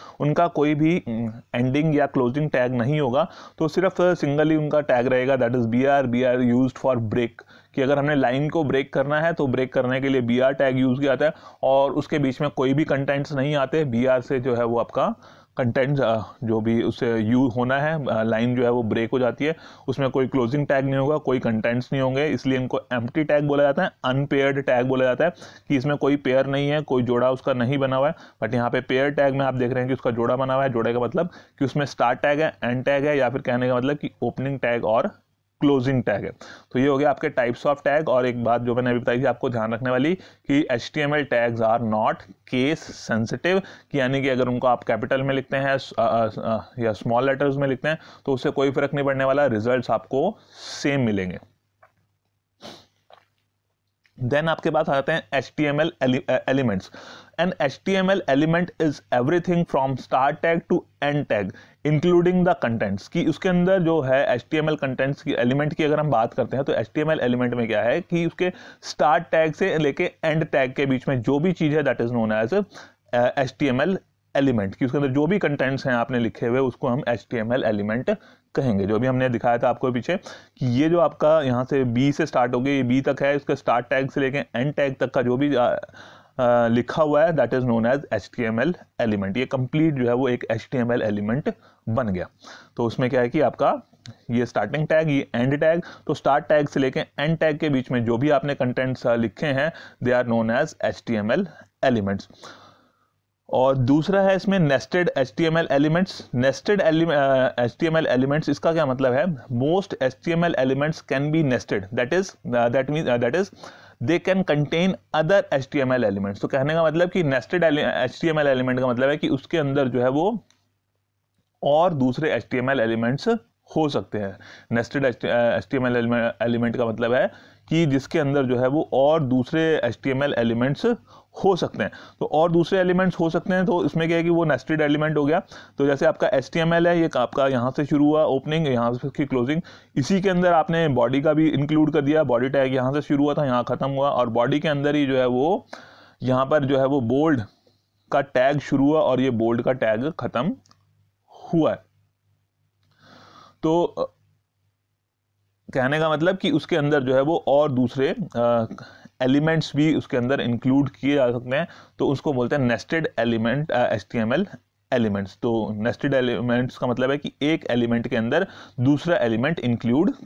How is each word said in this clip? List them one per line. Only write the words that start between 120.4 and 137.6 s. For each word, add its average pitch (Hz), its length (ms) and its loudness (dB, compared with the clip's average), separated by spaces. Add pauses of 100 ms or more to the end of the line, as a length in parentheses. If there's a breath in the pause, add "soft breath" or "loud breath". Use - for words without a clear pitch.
और 160 320 2
दूसरे 131 380 0
एचटीएमएल 127 480 -2
एलिमेंट्स 113 480 0 (480)
हो 156 120 2
सकते 107 300 -4
हैं। 98 200 -8 (340 loud breath)
नेस्टेड 117 320 -2
एच-, 120 200 -2
अ, 117 320 2
एचटीएमएल 123 400 -2
एलिमे-, 117 340 0 (120)
एलिमेंट 117 340 0
का 123 100 -2
मतलब 117 280 -2
है 156 180 0 (360 loud breath)
कि 160 180 2
जिसके 139 320 0
अंदर 139 260 2
जो 123 140 0
है 127 100 2
वो 151 240 -2
और 147 300 4
दूसरे 143 640 0
एचटीएमएल 135 540 -2
एलिमेंट्स 120 480 0 (580 loud breath)
हो 190 120 4
सकते - 260 -6
हैं। 98 80 -4 (300 loud breath)
तो - 60 -2
और 160 260 2
दूसरे 170 260 2
एलिमेंट्स 180 420 0
हो 165 100 0
सकते 180 240 -2
हैं, 185 120 0
तो 175 180 0
इसमें 165 240 -2
क्या 170 80 0
है 165 80 0
कि 170 60 2
वो 170 140 2
नेस्टेड 156 360 0
एलिमेंट 151 360 0
हो 147 80 2
गया। 139 160 2 (380 loud breath)
तो 139 80 2
जैसे 143 200 2
आपका 160 220 2
एचटीएमएल 170 600 2
है, 175 120 4
ये 160 160 2
आपका 135 320 0
यहाँ 127 220 0